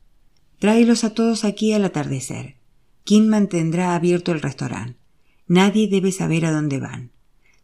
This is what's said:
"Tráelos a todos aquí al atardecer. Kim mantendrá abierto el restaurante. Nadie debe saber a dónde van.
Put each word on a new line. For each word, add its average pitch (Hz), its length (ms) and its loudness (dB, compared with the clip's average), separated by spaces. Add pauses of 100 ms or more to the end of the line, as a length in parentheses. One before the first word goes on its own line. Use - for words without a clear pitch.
(600)
"Tráelos 233 440 4
a 220 100 -2
todos 226 300 0
aquí 214 300 0
al 208 100 2
atardecer. 135 720 -6 (480)
Kim 214 240 4
mantendrá 175 680 0
abierto 175 360 0
el 156 100 -2
restaurante. 127 560 -8 (480)
Nadie 202 440 2
debe 190 240 0
saber 165 320 -2
a 160 60 0
dónde 151 280 -4
van. 123 320 -12 (520)